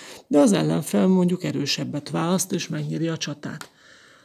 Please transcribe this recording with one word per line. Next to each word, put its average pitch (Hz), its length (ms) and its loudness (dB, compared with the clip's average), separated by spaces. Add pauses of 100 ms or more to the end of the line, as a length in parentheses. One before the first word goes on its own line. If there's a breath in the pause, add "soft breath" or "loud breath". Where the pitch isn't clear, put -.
(260 loud breath)
de 285 120 4
az 269 140 8
ellenfel 165 540 2
mondjuk 180 380 4
erősebbet 143 680 -4
választ, 165 420 -2
és 180 160 -4
megnyeri 156 400 -4
a 165 80 -4
csatát. - 540 -10 (540 soft breath)